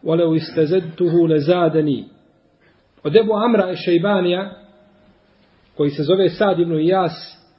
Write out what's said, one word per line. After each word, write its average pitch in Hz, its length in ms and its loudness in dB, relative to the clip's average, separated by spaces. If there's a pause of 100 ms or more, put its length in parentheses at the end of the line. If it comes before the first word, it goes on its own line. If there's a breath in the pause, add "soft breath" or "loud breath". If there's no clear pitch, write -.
وَلَوْ 165 320 0
اسْتَزَدْتُهُ 165 920 0
لَزَادَنِي. 156 760 0 (1000 soft breath)
Od 151 120 0
Ebu 220 180 2
Amra 208 360 0
Ešejbanija, 180 800 -2 (1300)
koji 147 140 0
se 147 120 -6
zove 185 260 2
Sad 185 320 0
ibn 165 200 0
Ijas 170 560 -2 (220)